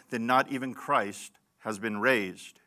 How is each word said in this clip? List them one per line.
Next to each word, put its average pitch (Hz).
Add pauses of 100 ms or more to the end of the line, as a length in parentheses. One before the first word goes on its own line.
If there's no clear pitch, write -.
(120)
then 117
not 131
even 131
Christ 110 (200)
has 110
been 104
raised. 110